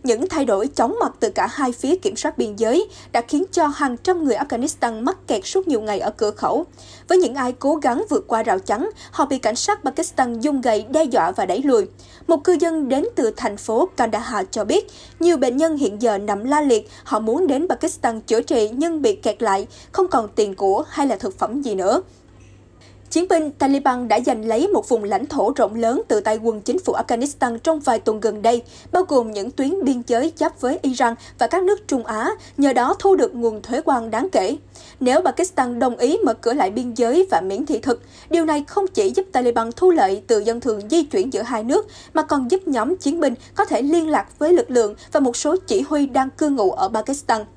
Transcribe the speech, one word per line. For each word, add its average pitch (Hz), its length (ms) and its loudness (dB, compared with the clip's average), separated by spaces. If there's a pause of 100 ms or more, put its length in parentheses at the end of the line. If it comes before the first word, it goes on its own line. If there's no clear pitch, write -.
Những 254 240 0
thay 320 180 -2
đổi 208 220 0
chóng 285 320 0
mặt 294 200 -2
từ 226 100 0
cả - 220 -2
hai 262 200 -2
phía 277 240 0
kiểm - 200 -4
soát 302 220 -4
biên 214 180 -4
giới 240 320 0 (240)
đã 233 100 0
khiến 294 300 -2
cho 320 160 2
hàng 285 360 -2
trăm 359 200 0
người 254 120 2
Afghanistan 240 680 -4
mắc 370 240 -4
kẹt - 180 -2
suốt 381 220 -2
nhiều 240 140 0
ngày 208 180 -4
ở 208 120 -4
cửa 214 200 -2
khẩu. 214 340 -2 (420)
Với 359 100 6
những 269 180 4
ai 254 240 -2
cố 294 160 2
gắng 285 340 0
vượt 220 180 -2
qua 226 160 0
rào 190 160 0
chắn, 233 300 -4 (220)
họ 294 140 0
bị 269 120 -2
cảnh 240 180 0
sát 403 280 -2
Pakistan 262 580 -2
giung 277 200 0
gậy 220 300 0
đe 311 120 4
dọa 190 280 2
và 196 140 -2
đẩy 220 180 -2
lùi. 247 220 4 (420)
Một 330 160 2
cư 359 160 4
dân 320 300 0
đến 277 160 2 (100)
từ 269 220 0
thành 208 200 -4
phố 247 400 0
Kandahar 226 540 -2
cho 214 140 -4
biết, 370 220 0 (320)
nhiều 330 180 4
bệnh 254 200 2
nhân 320 200 2
hiện 208 240 -2
giờ 220 160 2
nằm 208 260 -4
la 294 180 2
liệt, 240 260 2 (160)
họ 220 160 -2
muốn 247 280 0
đến 285 220 0
Pakistan 233 520 -2
chữa 226 200 0
trị 233 320 2
nhưng 311 280 -2
bị 214 140 2
kẹt 208 260 -4
lại, 196 260 0 (240)
không 381 160 2
còn 226 280 0
tiền 202 200 0
của 202 320 0
hay 285 200 -2
là 233 80 0
thực 190 240 -8
phẩm 233 220 -4
gì 226 140 -4
nữa. 202 260 0 (1080)
Chiến 339 200 0
binh 311 220 0
Taliban 269 560 0
đã 220 120 2
giành 233 260 -2
lấy 226 220 2
một 349 220 0
vùng 220 140 2
lãnh 208 220 -2
thổ 254 300 0
rộng 214 200 0
lớn 233 320 0
từ 214 120 2
tay 220 180 0
quân 220 240 -2
chính - 180 -2
phủ - 140 -2
Afghanistan 247 640 -2
trong 320 220 0
vài 233 200 0
tuần 220 200 -2
gần 214 220 -2
đây, 233 200 2 (300)
bao 359 120 2
gồm 247 280 0
những 208 200 -6
tuyến 302 320 -2
biên 247 240 0
giới 254 280 0
giáp - 260 -4
với 262 200 -2
Iran 240 340 0 (240)
và 233 80 2
các 359 160 0
nước 392 240 0
Trung 240 180 -2
Á, 226 240 -4 (280)
nhờ 277 160 4
đó 254 260 2
thu 392 160 6
được 269 200 0
nguồn 226 260 -2
thuế 262 240 -4
quan 233 260 0
đáng 254 200 -2
kể. 302 260 0 (420)
Nếu 262 220 4
Pakistan 254 580 -2
đồng 247 180 0
ý 277 260 2
mở 240 100 2
cửa 226 200 -2
lại 196 180 0
biên 240 220 -6
giới 254 380 2
và - 100 2
miễn 302 240 -4
thị 277 140 -2
thực, 240 220 -2 (280)
điều 330 160 2
này 294 220 0
không 392 200 -2
chỉ 381 280 0
giúp 381 160 0
Taliban 240 440 0
thu 370 160 6
lợi 208 360 2
từ 220 120 4
dân 226 200 0
thường 214 200 -2 (100)
di 320 140 4
chuyển 262 300 -2
giữa 392 80 -2
hai 233 220 -4
nước, 339 240 0 (260)
mà 311 100 2
còn 277 280 0
giúp 381 160 0
nhóm 277 300 0
chiến 311 220 -2
binh 269 140 2 (220)
có 403 100 2
thể 320 160 -2
liên 311 280 0
lạc - 300 -2
với 311 140 4
lực 285 180 2
lượng 220 240 2 (160)
và 302 80 2
một 247 180 2
số 302 180 0 (120)
chỉ 381 140 2
huy 285 240 0
đang 269 240 0
cư 302 200 -2
ngụ 226 220 2
ở 190 180 -2
Pakistan. 226 520 -2 (160)